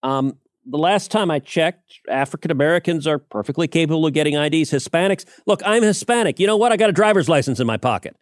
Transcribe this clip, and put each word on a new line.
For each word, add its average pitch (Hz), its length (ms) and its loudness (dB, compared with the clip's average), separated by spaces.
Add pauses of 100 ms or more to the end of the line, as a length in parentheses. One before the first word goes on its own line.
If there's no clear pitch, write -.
Um, 135 360 -2 (300)
the 139 100 -6
last 190 320 0
time 208 200 0
I 151 100 0
checked, - 680 -4
African 139 420 -4
Americans 160 560 0
are 151 120 0
perfectly 139 500 -6
capable 160 380 0
of 151 80 0
getting 151 220 0
I 147 120 0
Ds. 156 220 0
Hispanics, 170 540 0 (220)
look, 208 180 0
I'm 220 180 2
Hispanic. 214 580 0
You 190 60 2
know 214 100 2
what? 214 160 2
I 214 40 0
got 220 120 2
a 196 40 0
driver's 196 360 2
license 139 320 0
in 123 60 0
my 113 100 -2
pocket. 110 460 -4